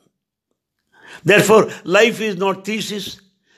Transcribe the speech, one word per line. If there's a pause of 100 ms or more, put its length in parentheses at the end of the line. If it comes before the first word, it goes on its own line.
(1200)
Therefore, (140)
life
is
not
thesis, (360)